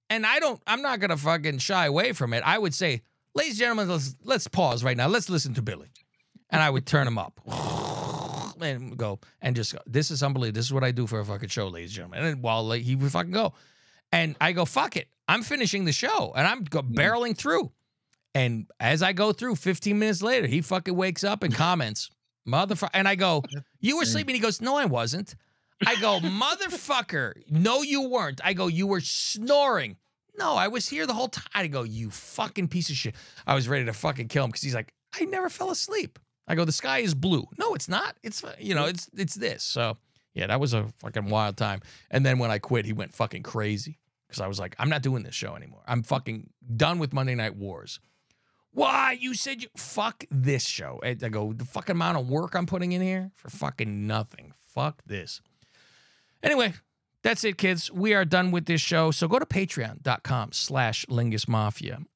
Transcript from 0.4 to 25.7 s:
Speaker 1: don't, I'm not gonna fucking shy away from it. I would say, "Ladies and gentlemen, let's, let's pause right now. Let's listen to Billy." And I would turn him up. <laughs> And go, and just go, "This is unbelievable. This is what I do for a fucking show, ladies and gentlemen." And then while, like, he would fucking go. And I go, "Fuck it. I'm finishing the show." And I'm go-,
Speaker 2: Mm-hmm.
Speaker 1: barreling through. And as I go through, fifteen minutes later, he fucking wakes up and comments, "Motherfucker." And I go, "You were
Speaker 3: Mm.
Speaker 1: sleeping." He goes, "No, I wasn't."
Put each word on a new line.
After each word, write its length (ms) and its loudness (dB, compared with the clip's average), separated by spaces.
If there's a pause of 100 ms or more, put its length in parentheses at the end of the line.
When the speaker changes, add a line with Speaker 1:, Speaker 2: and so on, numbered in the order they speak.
Speaker 1:
don't, 260 0
I'm 160 0
not 180 0
gonna 160 2
fucking 420 0
shy 280 2
away 260 2
from 220 0
it. 100 0
I 140 4
would 160 0
say, 280 0 (320)
"Ladies 200 2
and 60 -4
gentlemen, 280 2
let's, 260 0 (100)
let's 220 0
pause 380 2
right 120 2
now. 120 2
Let's 220 2
listen 240 0
to 80 -2
Billy." 260 -6 (600)
And 100 4
I 80 6
would 180 0
turn 200 4
him 120 0
up. 280 -8
<laughs> 400 -4 (760)
And 380 -4
go, 220 -4 (200)
and 160 0
just 160 -2
go, 140 -10
"This 240 2
is 120 -2
unbelievable. 360 0
This 80 0
is 60 -4
what 120 2
I 60 4
do 160 0
for 140 -2
a 40 -2
fucking 240 -6
show, 200 -4
ladies 220 -10
and 60 -12
gentlemen." 220 -12
And 100 0
then 140 -4
while, 240 2
like, 160 -2
he 120 2
would 160 2
fucking 220 -2
go. 220 2 (580)
And 260 2
I 140 4
go, 140 2
"Fuck 320 0
it. 100 -8 (200)
I'm 140 4
finishing 440 0
the 60 4
show." 440 0
And 100 4
I'm 180 0
go-, 180 -2
Speaker 2:
Mm-hmm. 120 -2
Speaker 1:
barreling 440 2
through. 340 2 (600)
And 320 2 (120)
as 240 2
I 120 2
go 180 2
through, 240 -2
fifteen 420 0
minutes 240 2
later, 240 2
he 140 2
fucking 340 -2
wakes 300 0
up 180 -2
and 120 2
comments, 560 0 (360)
"Motherfucker." 460 0
And 160 4
I 60 4
go, 280 2 (380)
"You 160 2
were 80 2
Speaker 3:
Mm. 80 2
Speaker 1:
sleeping." 220 0
He 80 0
goes, 180 0
"No, 160 0
I 80 4
wasn't." 500 -2 (520)